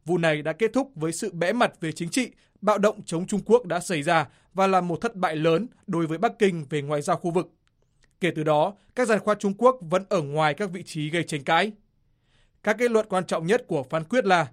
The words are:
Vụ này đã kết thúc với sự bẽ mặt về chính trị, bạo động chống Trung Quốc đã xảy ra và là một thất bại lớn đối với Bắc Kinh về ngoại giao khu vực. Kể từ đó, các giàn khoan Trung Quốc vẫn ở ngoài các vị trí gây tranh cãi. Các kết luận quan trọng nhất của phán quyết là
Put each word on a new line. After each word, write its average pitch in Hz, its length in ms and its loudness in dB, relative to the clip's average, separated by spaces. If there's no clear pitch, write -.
Vụ 170 140 0
này 156 240 2
đã 156 100 -4
kết 220 220 0
thúc 269 200 0
với 160 180 -4
sự 196 200 -6
bẽ 175 200 -2
mặt 240 280 2
về 160 120 -4
chính 170 160 -8
trị, 247 220 -2
bạo 208 180 2
động 208 260 2
chống 175 220 -6
Trung 202 180 -2
Quốc 226 220 4
đã 175 140 -4
xảy 165 220 -2
ra 160 260 2
và 190 120 2
là 190 140 4
một 180 200 -4
thất 226 140 -4
bại 175 220 -2
lớn 165 300 2
đối 165 200 -2
với 160 120 -4
Bắc 220 200 -2
Kinh 175 320 0
về 147 120 -2
ngoại 147 200 -2
giao 170 140 0
khu 175 140 -4
vực. 170 220 -2
Kể 170 160 0
từ 156 60 -4
đó, 156 320 2
các 247 140 -2
giàn 208 120 2
khoan 208 180 -2
Trung 196 200 -2
Quốc 254 220 4
vẫn 180 280 -2
ở 185 140 0
ngoài 147 320 0
các 202 160 -6
vị 175 120 -10
trí 151 280 -6
gây 165 120 -2
tranh 151 220 -6
cãi. 175 280 2
Các 214 160 0
kết 240 120 2
luận 220 180 2
quan 185 160 -2
trọng 170 220 -4
nhất 240 200 2
của 151 160 -4
phán 156 220 -6
quyết 254 200 0
là 175 280 4